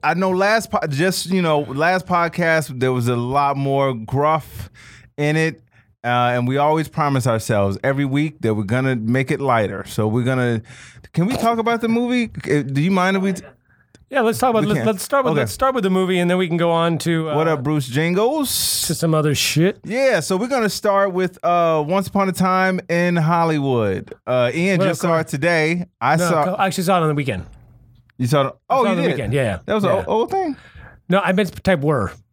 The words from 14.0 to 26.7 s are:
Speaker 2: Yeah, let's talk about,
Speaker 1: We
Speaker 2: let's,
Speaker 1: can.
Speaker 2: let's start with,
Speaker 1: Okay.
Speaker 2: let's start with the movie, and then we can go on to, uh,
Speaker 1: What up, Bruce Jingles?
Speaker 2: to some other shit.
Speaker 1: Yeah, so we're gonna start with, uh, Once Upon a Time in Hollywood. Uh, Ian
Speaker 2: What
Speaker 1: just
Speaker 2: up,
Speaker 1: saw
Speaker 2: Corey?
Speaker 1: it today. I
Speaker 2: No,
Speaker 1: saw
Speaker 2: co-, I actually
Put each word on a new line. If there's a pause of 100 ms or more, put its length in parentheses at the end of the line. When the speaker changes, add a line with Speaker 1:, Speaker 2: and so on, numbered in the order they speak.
Speaker 2:
Yeah,
let's
talk
about,
Speaker 1:
We
Speaker 2:
let's,
Speaker 1:
can.
Speaker 2:
let's
start
with,
Speaker 1:
Okay.
Speaker 2:
let's
start
with
the
movie,
and
then
we
can
go
on
to,
uh,
Speaker 1:
What
up,
Bruce
Jingles?
Speaker 2:
to
some
other
shit.
Speaker 1:
Yeah,
so
we're
gonna
start
with,
uh,
Once
Upon
a
Time
in
Hollywood. (140)
Uh,
Ian
Speaker 2:
What
Speaker 1:
just
Speaker 2:
up,
Speaker 1:
saw
Speaker 2:
Corey?
Speaker 1:
it
today. (140)
I
Speaker 2:
No,
Speaker 1:
saw
Speaker 2:
co-,
I
actually